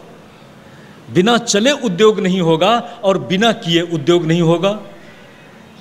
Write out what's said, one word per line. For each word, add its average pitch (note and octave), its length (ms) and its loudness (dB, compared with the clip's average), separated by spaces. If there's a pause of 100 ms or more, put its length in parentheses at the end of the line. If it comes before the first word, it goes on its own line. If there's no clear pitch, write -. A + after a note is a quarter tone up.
(1080)
बिना F#3+ 280 2
चले A#3 340 0
उद्योग G#3+ 480 2
नहीं F#3+ 220 -2
होगा E3+ 380 2
और G3 380 -2
बिना F#3+ 340 0
किए E3 300 -2
उद्योग E3+ 440 0
नहीं E3 160 0
होगा। F3 380 0 (1000)